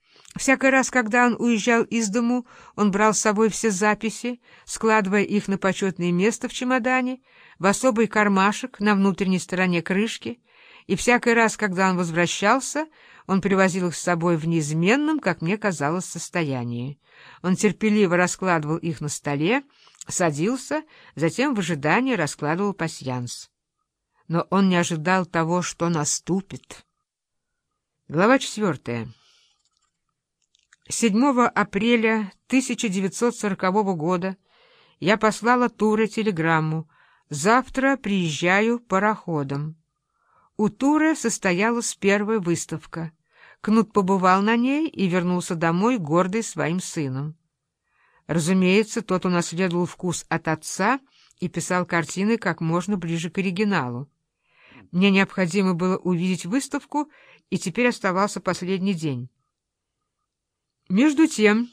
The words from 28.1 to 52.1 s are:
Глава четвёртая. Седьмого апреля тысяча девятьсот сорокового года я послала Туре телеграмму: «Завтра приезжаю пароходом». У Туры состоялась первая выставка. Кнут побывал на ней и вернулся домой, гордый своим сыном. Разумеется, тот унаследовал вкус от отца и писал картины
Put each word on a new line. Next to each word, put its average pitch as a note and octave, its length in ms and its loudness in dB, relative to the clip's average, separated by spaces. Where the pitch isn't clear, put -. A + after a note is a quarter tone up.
Глава G#3 300 4
четвёртая. C3 680 -4
Седьмого A#3+ 580 2
апреля A3 840 0
тысяча B3 420 0
девятьсот G3+ 480 -2
сорокового G3 560 0
года F3+ 420 -2
я G3 160 2
послала A#3 540 2
Туре G#3+ 400 2
телеграмму: D#3+ 800 0
«Завтра B3+ 680 2
приезжаю G3 840 0
пароходом». D#3+ 1000 -4
У G#3 140 0
Туры D#4 460 2
состоялась A3 800 -2
первая G#3 440 0
выставка. E3 720 -6
Кнут G#3+ 300 2
побывал F#3 500 4
на A3 140 2
ней C#4 320 0
и F#3+ 200 -2
вернулся F3 480 0
домой, F3 420 2
гордый F#3 460 0
своим D#3+ 360 -4
сыном. C#3+ 560 -6
Разумеется, F#3 720 2
тот F#3 240 -2
унаследовал F3 600 0
вкус - 440 -6
от D#3+ 180 -4
отца F#3 520 -2
и - 100 -4
писал F3+ 360 -4
картины F#3 520 -2